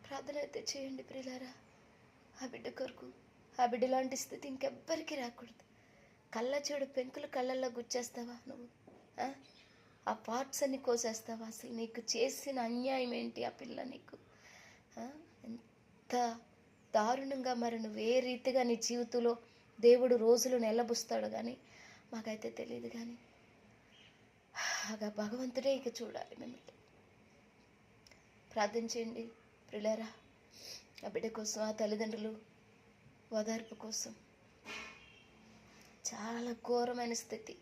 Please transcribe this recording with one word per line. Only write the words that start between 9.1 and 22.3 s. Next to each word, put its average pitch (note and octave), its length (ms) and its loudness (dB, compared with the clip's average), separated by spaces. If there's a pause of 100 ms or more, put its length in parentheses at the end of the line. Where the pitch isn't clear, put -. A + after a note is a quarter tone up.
ఆ? B3 60 0 (800)
ఆ G#3+ 60 2 (140)
పార్ట్స్ B3+ 360 -2
అన్ని C4+ 140 2
కోసేస్తావా? A3+ 720 -2
అసలు A#3+ 340 -12
నీకు A3+ 200 -6 (120)
చేసిన C4 460 0
అన్యాయం B3 540 0
ఏంటి A#3 300 -4
ఆ A#3+ 160 -2
పిల్ల - 240 -8
నీకు? - 320 -12 (840)
ఆ? A3+ 60 -8 (380)
ఎంత - 720 -10 (800)
దారుణంగా B3+ 600 2
మరి A#3 260 0
నువ్వు G#3+ 200 -6
ఏ A3 200 4
రీతిగా B3+ 440 2
నీ A#3+ 120 4
జీవితంలో A#3 580 2 (460)
దేవుడు A#3+ 360 12
రోజులు A#3+ 420 8
నిలబుస్తాడో A3+ 720 2
కానీ A3 240 -4 (600)
మాకైతే A3 360 -6